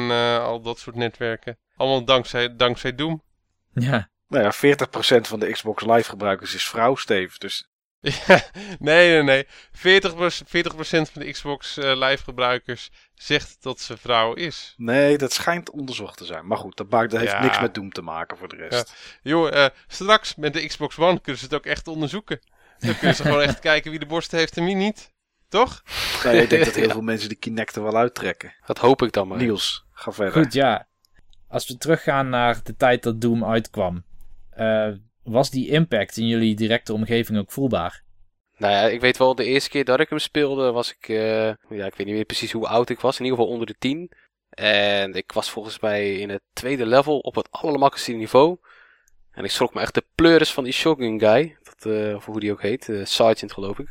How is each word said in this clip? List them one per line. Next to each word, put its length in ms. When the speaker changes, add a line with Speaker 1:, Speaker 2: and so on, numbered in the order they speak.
Speaker 1:
eh, 340
al 160
dat 180
soort 180
netwerken. 640
Allemaal 280
dankzij, 520
dankzij 380
Doom. 280
Speaker 2:
Ja. 360
Speaker 3:
Nou 160
ja, 80
veertig 380
procent 380
van 120
de 120
Xbox 320
Live 260
gebruikers 440
is 140
vrouw, 260
Steve, 440
dus 300
Speaker 1:
<laughs> 260
Ja, 140
nee, 320
nee, 120
nee. 240
Veertig 440
pers-, 300
veertig 280
procent 360
van 120
de 80
Xbox, 480
eh, 180
Live 280
gebruikers 640
zegt 480
dat 180
ze 160
vrouw 380
is. 420
Speaker 3:
Nee, 420
dat 140
schijnt 380
onderzocht 480
te 60
zijn. 220
Maar 120
goed, 180
dat 140
maakt, 200
dat 100
heeft 120
Speaker 1:
Ja. 100
Speaker 3:
niks 180
met 140
Doom 180
te 100
maken 340
voor 120
de 80
rest. 320
Speaker 1:
Ja. 80
Joh, 220
eh, 20
straks 480
met 180
de 140
Xbox 320
One 220
kunnen 200
ze 60
het 80
ook 120
echt 220
onderzoeken. 520
Dan 200
kunnen 180
ze 60
gewoon 180
echt 260
Speaker 2:
<laughs> 40
Speaker 1:
kijken 200
wie 100
de 60
borst 260
heeft 240
en 80
wie 100
niet. 380
Toch? 340
Speaker 3:
Nee, 180
ik 80
denk 140
dat 100
heel 140
Speaker 4:
<laughs> 0
Ja. 40
Speaker 3:
veel 100
mensen 260
de 60
Kinect 420
er 60
wel 140
uittrekken. 580
Speaker 4:
Dat 120
hoop 240
ik 100
dan 160
maar. 100
Speaker 3:
Niels, 540
ga 200
verder. 300
Speaker 2:
Goed, 100
ja. 340
Als 200
we 80
teruggaan 520
naar 340
de 140
tijd 260
dat 180
Doom 240
uitkwam, 600
eh, 380
was 280
die 200
impact 460
in 100
jullie 280
directe 380
omgeving 460
ook 140
voelbaar? 500
Speaker 4:
Nou 160
ja, 100
ik 180
weet 160
wel, 180
de 100
eerste 260
keer 140
dat 160
ik 100
hem 80
speelde 540
was 260
ik, 100
eh, 400
ja, 380
ik 80
weet 120
niet 80
meer 100
precies 280
hoe 160
oud 200
ik 120
was. 180
In 60
ieder 140
geval 140
onder 140
de 120
tien. 320
En 640
ik 180
was 180
volgens 300
mij 340
in 160
het 120
tweede 340
level 320
op 160
het 160
allermakkelijkste 640
niveau. 440
En 120
ik 60
schrok 240
me 60
echt 140
de 100
pleuris 380
van 120
die 80
shotgun 480
guy. 420
Dat, 320
eh, 200
of 100
hoe 160
die 120
ook 100
heet, 260
eh, 160
Sergeant 480
geloof 260
ik. 120